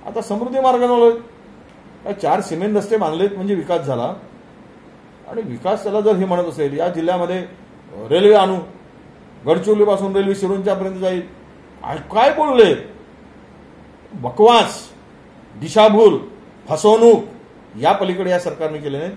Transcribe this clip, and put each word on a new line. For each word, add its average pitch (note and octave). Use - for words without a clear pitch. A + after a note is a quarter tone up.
आता A3+
समृद्धी B3
मार्गाने B3
आलोय, A#3
काय -
चार D#3+
सिमेंट G3
रस्ते A3
बांधलेत F3+
म्हणजे G3
विकास E3
झाला? C#3
आणि A3+
विकास F#3
त्याला G#3
जर G#3
हे F#3
म्हणत F3
असेल, D3
या E3+
जिल्ह्यामध्ये F3
रेल्वे D#3+
आणू, F#3+
गडचिरोलीपासून G3
रेल्वे G3
शिरूरच्यापर्यंत F#3+
जाईल, F#3
आ, -
काय A#3+
बोलले? B3+
बकवास, G#3
दिशाभूल, G#3
फसवणूक, G#3+
या D#3
पलीकडे F#3
या F3+
सरकारने D#3
केले C#3+
नाही. E3+